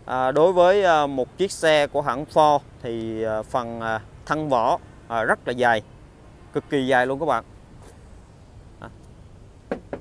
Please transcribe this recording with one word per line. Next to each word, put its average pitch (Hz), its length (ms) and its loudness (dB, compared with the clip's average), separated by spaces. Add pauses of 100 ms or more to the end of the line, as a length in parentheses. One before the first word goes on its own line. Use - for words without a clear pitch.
à, 127 280 -2
đối 160 200 4
với, 185 320 4
à, 156 220 2
một 135 300 -6
chiếc 196 160 -2
xe 151 340 2
của 143 160 -4
hãng 143 220 -4 (100)
Ford 151 240 4 (240)
thì, 113 400 -8
à, 110 200 -4
phần, 117 380 -6
à, 110 200 -4 (260)
thân 156 220 -4
vỏ, 127 300 2 (300)
à, 113 140 -2
rất 156 260 -2
là 123 40 -4
dài, 120 300 2 (720)
cực 143 180 -6
kỳ 135 160 0
dài 127 200 2
luôn 135 140 -4
các 160 60 -4
bạn. 117 180 -2 (1400)
À. 110 80 -18 (1120)